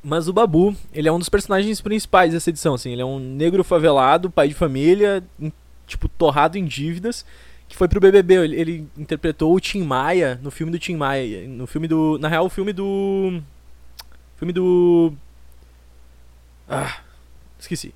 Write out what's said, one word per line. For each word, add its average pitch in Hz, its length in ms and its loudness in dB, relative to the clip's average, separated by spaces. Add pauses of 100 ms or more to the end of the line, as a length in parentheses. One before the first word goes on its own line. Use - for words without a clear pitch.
Mas 156 280 -4
o 185 40 -6
Babu, 196 400 4 (200)
ele 156 160 0
é - 20 2
um 170 80 0
dos 175 80 -6
personagens 202 540 -2
principais 202 500 2
dessa 165 180 -2
edição, 151 260 -2
assim. 123 180 -8
Ele 123 80 -6
é 127 40 -4
um 135 140 -6
negro 151 460 0
favelado, 160 640 4
pai 147 160 2
de 147 60 -2
família, 175 680 2 (160)
em, 151 140 -8 (340)
tipo, - 220 -6
torrado 156 500 2
em 190 60 -4
dívidas, 170 640 -6 (420)
que - 80 -20
foi 180 140 2
pro 202 100 2
B 190 100 8
B 196 140 8
B. 180 120 4
Ele, 156 200 2
ele 160 320 -6 (100)
interpretou 156 560 -2
o 190 60 4
Tim 190 240 -6
Maia 139 580 0
no 139 80 -10
filme 160 220 -8
do 170 80 -6
Tim 175 160 -8
Maia. 131 540 -6
No 123 180 -12
filme 156 180 -6
do... 156 320 2
Na 151 120 -4
real, 165 160 0
o 185 40 -2
filme 196 220 -4
do... 196 720 -4 (960)
Filme 175 160 -6
do... 175 600 4 (1600)
Ah, 139 320 -8 (580)
esqueci. - 360 -12